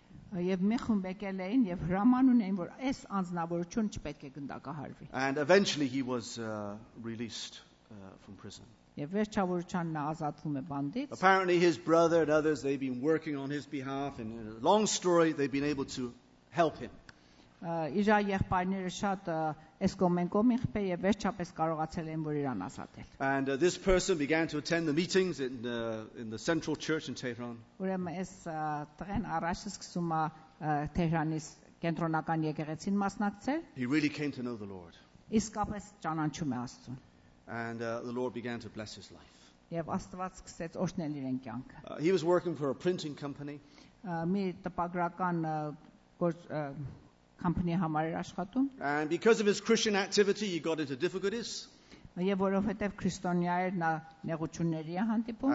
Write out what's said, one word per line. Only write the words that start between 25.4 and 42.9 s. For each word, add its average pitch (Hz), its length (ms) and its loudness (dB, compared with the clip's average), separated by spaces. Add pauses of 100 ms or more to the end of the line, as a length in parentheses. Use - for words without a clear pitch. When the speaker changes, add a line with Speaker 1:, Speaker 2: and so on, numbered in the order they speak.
Speaker 2:
uh, 117 380 -2 (160)
in 113 100 -8
the 110 80 -6
central 160 380 0
church 156 320 -2
in 127 80 -6
Tehran. 120 400 -6 (240)
Speaker 1:
Ուրեմն 185 400 -2
այս, 180 140 -6 (180)
ը, 156 60 -6 (420)
տղեն 196 260 -4 (120)
առաջ 170 340 -2
սկսում 170 460 -4
է, 160 60 2 (360)
ը, 151 160 0 (240)
Թեհրանի 160 400 2
ս-, - 140 -14 (280)
կենտրոնական 160 680 0
եկեղեցին 160 500 -2
մասնակցել։ 208 640 -2 (180)
Speaker 2:
He 123 80 0
really 147 220 4
came 147 280 -4
to 123 60 -6
know 120 160 -4
the 104 100 -8
Lord. 90 300 -14 (320)
Speaker 1:
Իսկապես 208 560 -2 (160)
ճանաչում 156 500 0
է 123 100 -2
Աստծուն։ - 360 -12 (480)
Speaker 2:
And, 117 340 -6
uh, 117 220 -2
the 123 80 -6
Lord 123 220 -2
began 117 260 -6
to 104 100 -12
bless 107 260 -10
his 98 160 -18
life. - 280 -20 (320)
Speaker 1:
Եվ 165 240 -4
Աստված 185 480 -8
սկսեց - 400 -10
օրհնել 151 380 -2
իրեն 131 260 -2
կյանքը։ 120 380 -12
Speaker 2:
Uh, - 180 -10
he 175 80 4
was 165 120 4
working 170 360 2
for 143 120 0
a - 40 -2
printing 165 400 -2